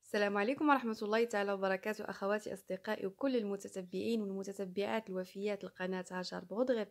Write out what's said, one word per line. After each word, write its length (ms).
السلام 220
عليكم 300
ورحمة 340
الله 220
تعالى 280
وبركاته، 520
أخواتي، 480
أصدقائي، 540
وكل 300
المتتبعين 840
والمتتبعات 880
الوفيات 540
لقناة 460
هاجر 340
بود 260
غير 200